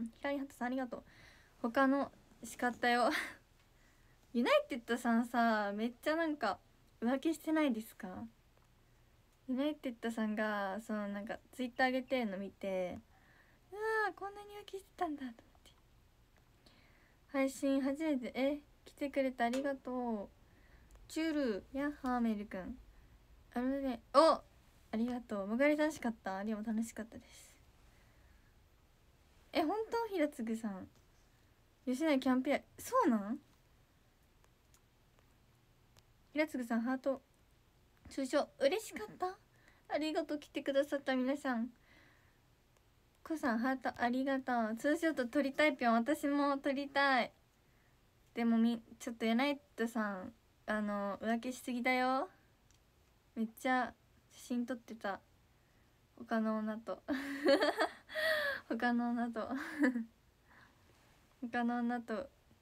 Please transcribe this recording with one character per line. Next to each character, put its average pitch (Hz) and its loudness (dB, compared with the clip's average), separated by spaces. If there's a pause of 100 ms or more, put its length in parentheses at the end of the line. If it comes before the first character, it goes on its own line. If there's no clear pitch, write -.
(200)
光 285 -2
ハ 277 -6
ー - -8
ト - -20
さ 240 -6
ん、 - -2
あ - -4
り 262 -4
が 262 -4
と - -10
う。 - -16 (600)
他 262 4
の、 277 2 (320)
叱 - -4
っ 240 0
た 240 2
よ。 240 6 (560)
<laughs> - -20
ユ 240 2
ナ 453 4
イ 587 6
テ 285 -4
ッ 240 -6
ド 233 0
さ 233 2
ん 240 2
さ、 220 2
め 220 -2
っ 240 -8
ち 302 0
ゃ 311 2
な 330 2
ん 294 -2
か、 208 -2 (420)
浮 254 2
気 320 0
し - -8
て 320 -4
な 311 4
い 269 4
で 220 -4
す - -14
か？ 196 -10 (1200)
ユ 254 0
ナ 269 2
イ 302 2
テ 285 -6
ッ 233 -6
ド 226 -4
さ 226 -2
ん 214 -2
が、 208 -2
そ - -6
の 208 -2
な 202 -6
ん 202 -10
か、 - -8 (120)
Twitter 254 0
上 254 4
げ 262 0
て 254 -2
ん 214 -2
の 185 -6
見 196 -8
て、 185 -4 (720)
「う - -10
わ 415 -8 (300)
ー、 - -10
こ 392 -10
ん 403 -14
な 415 -16
に 415 -18 (120)
浮 - -20
気 392 -10
し 381 -16
て - -20
た 359 -2
ん 294 -6
だ」 277 -10
と 262 -6
思 233 -10
っ - - (300)
て。 - -20 (1600)
配 269 2
信 269 2
初 277 -2
め 302 2
て、 240 -6
え、 285 0 (240)
来 - -20
て 285 -4
く 277 0
れ 262 0
て 254 -2
あ 233 2
り 262 -2
が 277 -2
と 247 -4
う。 - -16 (760)
チ 311 -4
ュ 320 0
ー - 0
ル、 247 0
や 277 -2
っ 294 -4 (100)
ほ 262 -2
ー、 247 0
メ 226 2
ル 208 -6
く 196 -8
ん。 220 -10 (760)
あ 240 -2
の 269 0
ね、 254 -4 (100)
お！ 262 8
あ 320 8 (500)
り 226 0
が 247 -6
と 202 -6
う。 196 -6
も 220 0
が 277 6
り 302 6
楽 302 2
し 302 -10
か 240 -2
っ 220 -2 (100)
た？ 190 -4
リ 220 -2
オ 208 -2
も 214 -8
楽 226 -2
し 226 -8
か - -10
っ - -10
た - -18
で - -20
す。 - -20 (2000)
え、 339 4
ほ 320 0
ん 440 -4
と？ 466 -2 (100)
平 349 0
次 226 -6
さ 226 -6
ん。 190 -8 (960)
吉 254 -2
永 294 4
キ 262 2
ャ 254 4
ン 262 2
ペ 285 0
ー - 2
ン、 - -16 (140)
そ - -4 (120)
う - 6
な 226 6
ん？ 208 -4 (3000)
平 302 2
次 254 -4
さ 233 -2
ん、 226 0
ハ 262 -2
ー - -2
ト。 262 -4 (840)
通 - -6
称、 269 0 (120)
嬉 415 2
し 381 -12
か 427 -8
っ 427 -8 (100)
た？ 370 -4 (520)
あ - -2
り 311 -2
が 330 0
と 302 -4
う、 294 -4
来 - -16
て - -6
く 277 -2
だ 277 4
さ 285 -4
っ 277 -4
た 269 -2
皆 262 0
さ 269 -2
ん。 233 -4 (1500)
コ 320 -6
さ 269 0
ん、 226 0
ハ 262 0
ー 262 -4
ト、 - -6
あ 240 2
り 262 0
が 269 0
と 262 -4 (220)
う。 226 -6
ツ 285 0
ー 311 4
シ 330 0
ョ 320 2
ッ - -2
ト 247 -2
撮 285 2
り 269 0
た 302 4
い 285 2
ぴ 262 -2
ょ 233 4
ん。 226 6
私 285 2
も 285 2
撮 285 0
り 277 -2
た 277 4
い。 - -4 (1000)
で 233 0
も 233 4
み、 233 4 (160)
ち - -10
ょ 240 -6
っ - -14
と 233 -2
ユ 226 4
ナ 269 4
イ 285 -2 (160)
ト 226 0
さ 214 -2
ん、 185 -10 (340)
あ 214 0
の、 202 -2
浮 226 0
気 254 -4
し 254 -12
す - -8
ぎ 240 -2
だ 254 4
よ。 262 2 (1080)
め 226 -2
っ 220 -2 (120)
ち 262 0
ゃ 254 2 (380)
写 - -20
真 240 -2
撮 240 -4
っ - -6
て - -16
た。 196 -6 (1000)
他 233 -2
の 220 0
女 214 -4
と。 - -8
<laughs> 349 2
他 240 2
の 240 0
女 240 -2
と。 226 -6
<laughs> - -6
他 240 -2
の 240 0
女 240 -2
と 226 -6 (320)